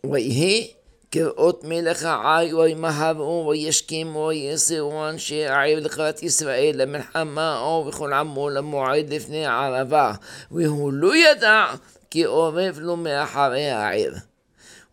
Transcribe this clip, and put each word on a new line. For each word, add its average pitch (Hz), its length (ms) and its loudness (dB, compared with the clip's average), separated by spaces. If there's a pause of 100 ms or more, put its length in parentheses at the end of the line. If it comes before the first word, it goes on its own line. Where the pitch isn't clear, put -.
ויהי 143 640 0 (380)
כראות 160 540 2
מלך 165 400 -2
העי, 156 500 2
וימהרו, 160 960 0
וישכימו, 156 760 -2
ויסעו 156 800 -2
אנשי 151 380 -4
העיר 143 340 2
לקראת 156 420 -4
ישראל 143 600 0
למלחמה, 147 800 -4
או 156 280 -2
וכל 147 240 -6
עמו 143 380 -2
למועד 143 640 -2
לפני 151 340 -6
הערבה, 131 680 2 (380)
והוא 151 420 0
לא 170 240 4
ידע 220 480 6 (460)
כי 160 140 0
עורב 160 540 0
לו 170 180 -4
מאחרי 143 760 0
העיר. 104 440 0 (800)